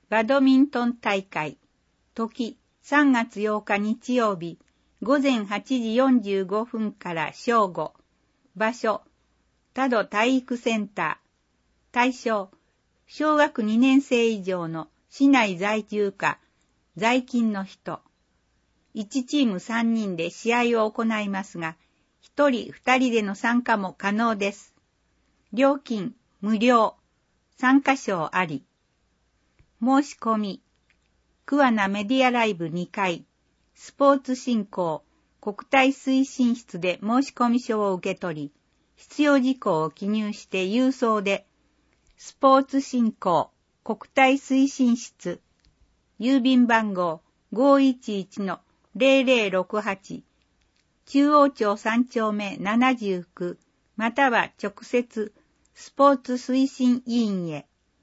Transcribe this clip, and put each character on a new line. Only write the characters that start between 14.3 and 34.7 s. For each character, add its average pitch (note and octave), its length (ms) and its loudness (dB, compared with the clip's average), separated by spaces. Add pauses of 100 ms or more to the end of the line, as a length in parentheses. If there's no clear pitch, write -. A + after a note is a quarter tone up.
上 F3+ 240 -4
の D#3+ 180 -10 (240)
市 C#4 160 0
内 A3 320 4
在 G#3 240 -2
住 G#3 300 -4
か、 - 260 -4 (580)
在 B3 300 0
勤 A#3 240 -2
の F#3+ 140 -6
人。 - 380 -14 (920)
一 A#3 320 -6
チ D4 120 -2
ー C4 100 2
ム F#3+ 100 -2
三 A#3 360 -2
人 G#3 200 -2
で E3 160 -6
試 A#3+ 440 0
合 A3 120 2
を - 20 -2
行 A3+ 180 -4
い G#3+ 220 -4
ま G3 140 -6
す - 160 -14
が、 E3 180 -8 (440)
一 C#4+ 300 0
人 A3 220 -4
二 B3+ 260 0
人 B3+ 140 0
で A3 100 2
の G3+ 120 -4
参 A#3+ 280 -2
加 A#3 140 0
も F#3+ 200 -6
可 G3+ 160 -2
能 A3+ 240 0
で G3+ 160 -4
す。 - 220 -20 (800)
料 C#4 260 2
金、 G#3 360 -6 (260)
無 G#3 180 0
料。 A3+ 380 2 (600)
参 C4 240 4
加 C4+ 160 0
賞 F#3 400 -4
あ F#3 80 2
り。 D3+ 200 -8 (1160)
申 C4+ 220 2
し - 180 -6
込 A3+ 160 -2
み。 G#3 260 -6 (840)
桑 C#4 240 2
名 G#3 180 0
メ G3+ 160 -4
デ B3 120 -2
ィ B3+ 100 2
ア B3+ 40 2
ラ A#3+ 140 0
イ G#3+ 100 -2
ブ E3 140 -6
二 F3 200 -6
階、 F#3 360 -4 (500)
ス - 180 -20
ポ C#4 200 2
ー C#4 80 2
ツ B3+ 160 -6
振 A3+ 300 -4
興、 E3 380 -6 (360)